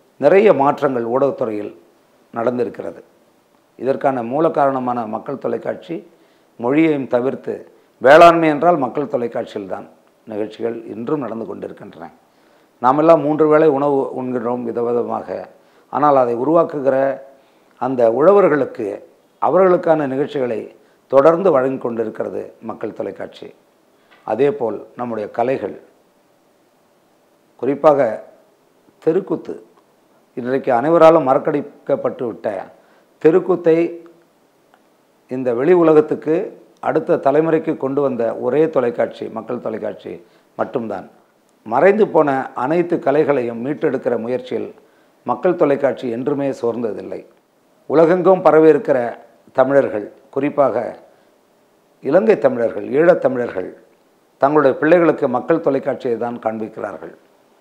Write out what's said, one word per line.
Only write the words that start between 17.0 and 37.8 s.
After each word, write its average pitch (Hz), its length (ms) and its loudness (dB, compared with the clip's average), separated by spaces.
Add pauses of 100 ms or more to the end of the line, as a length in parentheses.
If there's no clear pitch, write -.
அந்த 123 300 2
உழவர்களுக்கு 147 760 2 (540)
அவர்களுக்கான 160 640 2
நிகழ்ச்சிகளை 131 520 -4 (520)
தொடர்ந்து 165 400 4
வழங்கி 135 340 0
கொண்டிருக்கிறது 107 580 -6 (180)
மக்கள் 107 380 -10
தொலைக்காட்சி. 98 480 -10 (760)
அதேபோல் 120 560 -2 (160)
நம்முடைய 113 360 -8
கலைகள், 117 460 -4 (1800)
குறிப்பாக 139 480 2 (960)
தெருக்கூத்து, 170 500 -4 (840)
இன்றைக்கு 131 360 -2
அனைவராலும் 160 560 6
மறக்கடிக்கப்பட்டுவிட்ட 135 1200 -4 (720)
தெருக்கூத்தை 170 560 2 (1500)
இந்த 127 220 -4
வெளி 135 200 2
உலகத்துக்கு 156 600 4 (440)
அடுத்த 151 460 -2
தலைமுறைக்கு 156 520 0
கொண்டு 135 240 -2